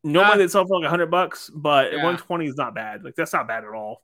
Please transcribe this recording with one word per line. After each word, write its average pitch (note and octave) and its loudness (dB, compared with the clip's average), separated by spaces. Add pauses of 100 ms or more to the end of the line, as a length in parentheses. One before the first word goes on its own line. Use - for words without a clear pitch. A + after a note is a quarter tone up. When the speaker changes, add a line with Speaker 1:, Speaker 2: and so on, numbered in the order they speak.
Speaker 1:
normally F#3 6
Speaker 2:
Ah. - 6
Speaker 1:
they F#3+ 4
sell F#3 2
for, F#3 0
like, D#3+ -2
a C#3 -2
hundred E3+ 0
bucks, F3 -2
but D3 2
Speaker 2:
Yeah. D3 -2
Speaker 1:
one E3+ -2
twenty E3+ -6
is C3 -8
not B2 -4
bad. G#2+ -10
Like, D3+ -18
that's E3 -4
not C3 -2
bad A2+ -6
at G#2+ -16
all. A2 -12